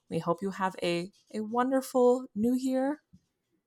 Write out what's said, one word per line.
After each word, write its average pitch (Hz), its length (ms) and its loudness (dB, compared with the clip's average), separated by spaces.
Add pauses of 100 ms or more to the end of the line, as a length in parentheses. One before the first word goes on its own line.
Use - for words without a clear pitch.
we 165 100 -4
hope 170 220 -2
you 196 100 -4
have 185 320 -4
a, 175 260 -2 (240)
a 214 60 -6
wonderful 247 840 2 (100)
new 226 180 2
year. 262 460 0 (680)